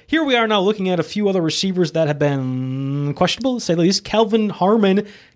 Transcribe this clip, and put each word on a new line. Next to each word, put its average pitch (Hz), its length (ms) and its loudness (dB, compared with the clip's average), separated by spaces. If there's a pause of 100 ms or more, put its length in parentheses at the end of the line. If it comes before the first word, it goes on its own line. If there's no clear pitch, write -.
Here 320 180 0
we 262 100 0
are 233 120 2
now 214 120 2
looking 190 300 0
at 180 100 2
a 160 40 0
few 208 260 -2
other 190 120 2
receivers 175 520 0
that 160 140 2
have 147 120 -2
been 135 920 -2
questionable, 240 420 -2
to 220 60 -8
say 170 140 -2
the 170 60 0
least. 190 220 2
Kelvin 214 460 0
Harmon 202 580 2 (280)